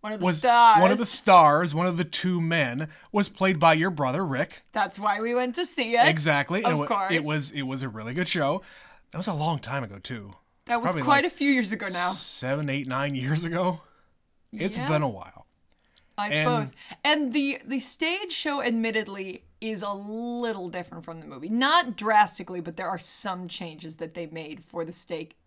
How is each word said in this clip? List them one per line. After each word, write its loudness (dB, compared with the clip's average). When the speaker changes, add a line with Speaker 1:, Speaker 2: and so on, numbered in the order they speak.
Speaker 1:
One -8
of -6
the 2
Speaker 2:
was 2
Speaker 1:
stars. 8
Speaker 2:
one 8
of 2
the 0
stars, 8
one 0
of -2
the 0
two -2
men, 0
was 2
played 0
by 8
your 2
brother, -2
Rick. -4
Speaker 1:
That's -2
why 0
we -2
went 0
to -4
see -2
it. 8
Speaker 2:
Exactly. 0
Speaker 1:
Of 2
Speaker 2:
And 2
it 0
wa-, -2
Speaker 1:
course. -2
Speaker 2:
it -2
was, -2
it -6
was -6
a -6
really -10
good -4
show. 0
That -8
was -6
a -4
long -2
time -6
ago, -14
too. -12
Speaker 1:
That -2
was -2
Speaker 2:
Probably, -2
Speaker 1:
quite 4
Speaker 2:
like, -2
Speaker 1:
a -16
few 0
years 2
ago -6
now. 0
Speaker 2:
seven, -4
eight, -4
nine -4
years -2
ago. -2
It's -4
Speaker 1:
Yeah. -4
Speaker 2:
been 2
a 0
while. -12
Speaker 1:
I -4
Speaker 2:
And 0
Speaker 1:
suppose. -14
And 2
the, -2
the -4
stage -6
show, -4
admittedly, -4
is -6
a -6
little -6
different -12
from -14
the -18
movie. -12
Not 2
drastically, 0
but -12
there -6
are -6
some -8
changes -12
that -12
they -8
made -14
for -8
the -10
stake -10